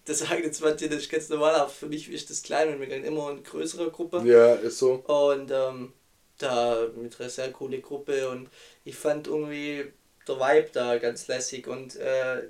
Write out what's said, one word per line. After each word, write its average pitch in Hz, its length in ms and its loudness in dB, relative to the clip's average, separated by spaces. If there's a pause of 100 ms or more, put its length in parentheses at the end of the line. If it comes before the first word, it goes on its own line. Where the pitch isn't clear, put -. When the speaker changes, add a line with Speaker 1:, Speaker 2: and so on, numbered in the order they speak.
Speaker 1:
Das - 140 -4
sagen 170 240 -2
jetzt 156 180 -6
manche, 151 260 0
das 151 120 -2
ist - 120 -10
ganz 156 180 -2
normal, 156 260 4
aber 151 140 4
für - 180 -14
mich 151 240 -10
ist - 180 -10
das 143 140 -8
klein 156 300 2
und 139 60 -6
wir 135 80 -8
gehen 135 160 -8
immer 147 280 -4
in 139 120 -12
größerer 160 460 -6
Gruppe. 170 360 -4
Speaker 2:
Ja, 120 300 12
ist 110 240 -4
so. 131 140 4 (140)
Speaker 1:
Und, 143 440 2
ähm, 131 420 -4 (440)
da 120 580 0
mit 117 240 -12
einer 127 100 -10
sehr 131 220 -8
coole 131 280 -8
Gruppe 139 500 -4
und 127 200 -10 (340)
ich 135 120 -16
fand 151 320 -2
irgendwie 147 580 -4 (420)
der 139 120 -2
Vibe 147 340 4
da 120 240 0
ganz 117 300 -4
lässig 127 400 -6
und, 127 280 -10
äh, 131 540 -2